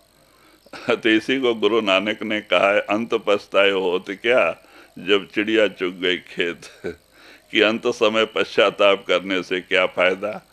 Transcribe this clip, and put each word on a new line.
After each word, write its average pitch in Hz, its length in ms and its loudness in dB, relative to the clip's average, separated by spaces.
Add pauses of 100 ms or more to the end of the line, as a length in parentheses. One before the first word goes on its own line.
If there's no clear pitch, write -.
(920)
<laughs> 117 40 2
तो 107 140 -2
इसी 113 320 0
को 123 140 0
गुरु 110 260 0
नानक 104 420 -2
ने 107 180 -6
कहा 98 340 2
है, 104 60 2
"अंत 113 340 -4
पछताए 101 560 2
होत 95 400 -2
क्या, 98 580 0 (300)
जब 95 300 0
चिड़िया 107 400 0
चुग 92 320 -8
गई 90 160 0
खेत।" 85 440 -6 (260)
<laughs> - 0 - (680)
कि 110 80 2
अंत 110 260 0
समय 110 380 0
पश्चाताप 101 840 0
करने 92 340 -2
से 92 180 -4
क्या 92 260 0
फायदा? 95 680 -2